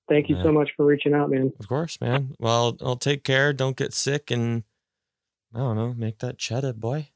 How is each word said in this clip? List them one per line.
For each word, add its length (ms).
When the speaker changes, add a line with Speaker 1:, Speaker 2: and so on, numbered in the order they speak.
Speaker 1:
Thank 200
you 80
so 100
Speaker 2:
Yeah. 60
Speaker 1:
much 240
for 80
reaching 300
out, 160
man. 300
Speaker 2:
Of 80
course, 320
man. 380
Well, 460
I'll 120
take 280
care. 280
Don't 240
get 180
sick 360
and, 340
I 40
don't 180
know, 180
make 240
that 200
cheddar, 340
boy. 440